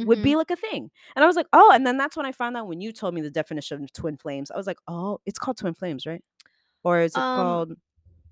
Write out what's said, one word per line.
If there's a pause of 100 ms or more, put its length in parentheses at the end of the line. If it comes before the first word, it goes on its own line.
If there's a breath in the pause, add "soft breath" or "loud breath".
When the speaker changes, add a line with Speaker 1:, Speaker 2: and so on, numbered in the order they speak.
Speaker 1:
would
be,
Speaker 2:
Mm-hmm.
Speaker 1:
like,
a
thing. (260 loud breath)
And
I
was
like,
"Oh,"
and
then
that's
when
I
found
out
when
you
told
me
the
definition
of
twin
flames.
I
was
like,
"Oh,
it's
called
twin
flames,
right? (600 loud breath)
Or
is
it
Speaker 2:
Um,
Speaker 1:
called," (580)